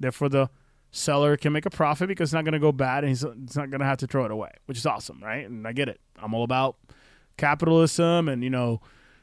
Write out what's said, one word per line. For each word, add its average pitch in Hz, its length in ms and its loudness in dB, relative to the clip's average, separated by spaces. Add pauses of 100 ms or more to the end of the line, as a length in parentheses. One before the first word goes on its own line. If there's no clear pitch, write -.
Therefore, 139 300 -2
the 135 200 4 (440)
seller 147 440 2
can 151 160 0
make 156 100 -2
a 196 60 -2
profit 151 360 0
because 180 220 -2
it's 139 60 -4
not 160 100 0
gonna 156 140 0
go 151 120 4
bad, 135 320 0
and 147 60 0
he's, 131 160 0
it's 123 320 -10
not 143 140 -4
gonna 139 160 -2
have 135 100 2
to 131 100 -6
throw 131 200 0
it 104 40 -4
away, 107 200 -6 (160)
which 135 100 -8
is 117 80 -8
awesome, 104 380 -4
right? 110 260 -8
And 110 180 -12
I 113 60 -8
get 131 160 -2
it. - 120 -12 (160)
I'm 110 180 -6
all 117 100 0
about 131 320 0 (640)
capitalism 165 880 4
and, 123 160 -4
you 131 60 -2
know, 120 320 0 (400)